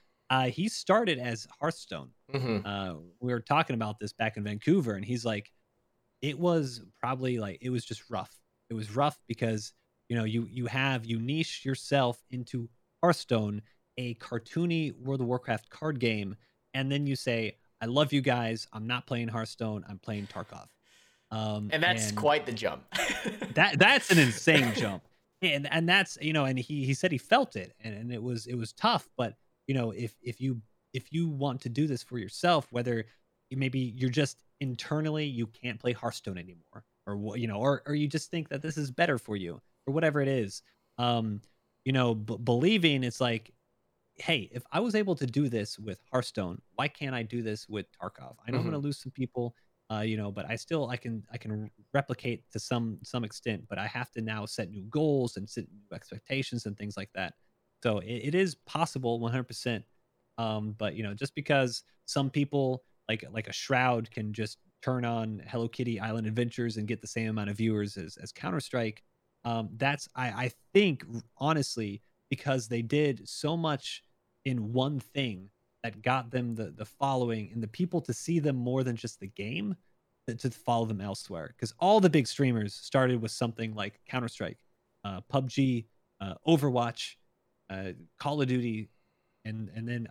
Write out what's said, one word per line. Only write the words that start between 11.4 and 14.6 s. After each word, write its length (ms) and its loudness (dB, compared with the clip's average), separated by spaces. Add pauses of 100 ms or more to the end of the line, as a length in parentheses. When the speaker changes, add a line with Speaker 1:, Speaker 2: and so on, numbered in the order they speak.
Speaker 1:
yourself 640 2
into 400 -6 (320)
Hearthstone, 640 2 (340)
a 180 -4
cartoony 840 -2